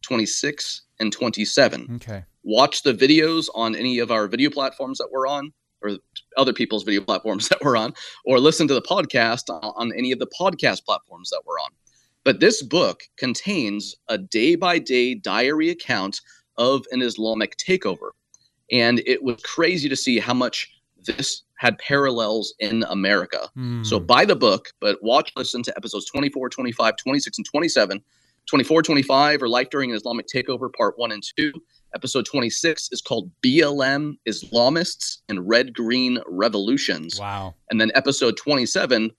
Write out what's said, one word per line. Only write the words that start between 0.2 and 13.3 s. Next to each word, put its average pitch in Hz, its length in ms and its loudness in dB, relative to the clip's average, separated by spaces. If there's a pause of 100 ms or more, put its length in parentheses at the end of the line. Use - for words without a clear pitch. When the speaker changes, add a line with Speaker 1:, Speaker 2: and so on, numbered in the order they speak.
Speaker 1:
and 110 120 -2
twenty-seven. 117 840 0
Speaker 2:
Okay. 104 280 -12 (200)
Speaker 1:
Watch 120 400 2
the 135 100 4
videos 156 600 4
on 113 200 -2
any 123 240 -2
of 120 120 -2
our 107 160 0
video 123 220 0
platforms 135 480 -6
that - 140 -4
we're 131 160 -2
on, 143 260 -6 (280)
or 104 160 -4 (400)
other 131 160 4
people's 110 300 -2
video 101 180 0
platforms 104 460 -2
<laughs> - 20 -4
that 185 120 4
we're 127 160 2
on, 110 160 -2 (320)
or 127 140 6
listen 151 280 4
to 139 60 4
the 117 80 2
podcast 127 680 0
on, 85 120 -8 (140)
on 113 220 -4
any 127 140 -2
of 120 80 -2
the 120 80 -4 (120)
podcast 156 460 0
platforms 90 440 -6
that 87 160 -4
we're 82 140 -8
on. 71 100 -8 (560)
But 131 140 4
this 220 220 6
book 135 420 0 (140)
contains 117 800 -4 (120)